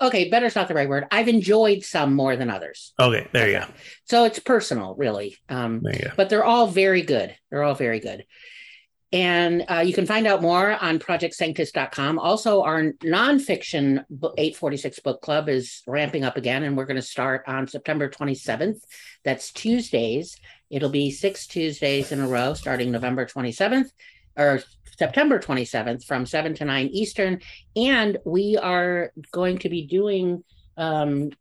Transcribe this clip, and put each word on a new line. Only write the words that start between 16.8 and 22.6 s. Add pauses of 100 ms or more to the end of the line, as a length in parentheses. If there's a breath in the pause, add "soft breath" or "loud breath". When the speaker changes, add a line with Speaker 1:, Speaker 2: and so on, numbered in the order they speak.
Speaker 1:
gonna
start
on
September
twenty-seventh. (400 loud breath)
That's
Tuesdays. (320 soft breath)
It'll
be
six
Tuesdays
in
a
row,
starting